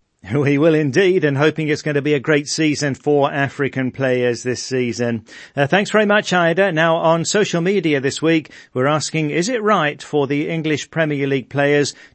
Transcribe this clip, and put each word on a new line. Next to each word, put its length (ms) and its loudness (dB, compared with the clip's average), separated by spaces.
We 240 2
will 160 4
indeed, 500 2
and 100 2
hoping 340 0
it's 120 -2
going 140 -4
to 80 -2
be 100 0
a 80 0
great 260 0
season 480 -2
for 380 0
African 580 -2
players 520 0
this 200 -4
season. 640 -2
Uh, 100 0
thanks 240 0
very 140 2
much, 300 0
Ida. 380 2
Now, 240 2
on 280 2
social 380 0
media 380 2
this 200 -2
week, 300 2
we're 120 0
asking, 440 0
is 180 -2
it 140 -4
right 400 0
for 240 0
the 240 -2
English 400 -4
Premier 360 -2
League 220 -2
players 460 2